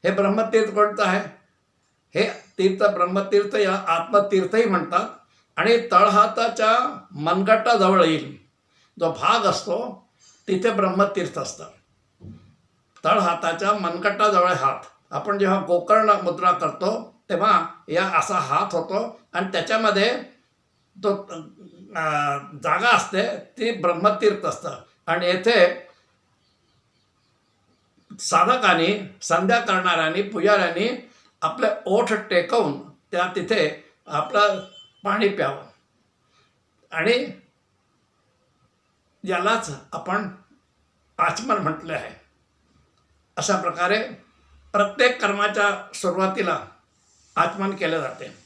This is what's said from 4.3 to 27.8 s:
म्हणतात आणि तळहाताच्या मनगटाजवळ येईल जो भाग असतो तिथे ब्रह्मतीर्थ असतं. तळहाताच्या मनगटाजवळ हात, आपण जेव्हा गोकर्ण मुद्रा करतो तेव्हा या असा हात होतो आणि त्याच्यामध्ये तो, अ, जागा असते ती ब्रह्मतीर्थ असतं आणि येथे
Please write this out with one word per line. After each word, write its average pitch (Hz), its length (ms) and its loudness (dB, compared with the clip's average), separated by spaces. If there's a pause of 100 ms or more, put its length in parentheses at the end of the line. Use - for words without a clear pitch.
म्हणतात 185 440 0 (460)
आणि 233 360 2
तळहाताच्या 220 1080 4 (120)
मनगटाजवळ 190 920 4
येईल 151 340 0 (640)
जो 165 120 0
भाग 180 280 2
असतो 202 680 -4 (380)
तिथे 190 240 0
ब्रह्मतीर्थ 190 680 0
असतं. 156 260 -10 (1400)
तळहाताच्या 170 680 0
मनगटाजवळ 190 760 2
हात, 135 280 0 (320)
आपण 202 280 -4
जेव्हा 190 280 2
गोकर्ण 208 420 4
मुद्रा 180 420 2
करतो 180 760 -4
तेव्हा 202 360 2 (220)
या 175 180 0
असा 190 300 -2
हात 170 400 -2
होतो 202 440 -4 (140)
आणि 185 120 -2
त्याच्यामध्ये 208 800 0 (800)
तो, 196 240 -2 (680)
अ, 147 420 -2 (260)
जागा 190 320 4
असते - 420 -2
ती 233 340 -6
ब्रह्मतीर्थ 190 720 0
असतं 135 300 -8 (320)
आणि 175 180 -2
येथे 185 640 2 (2250)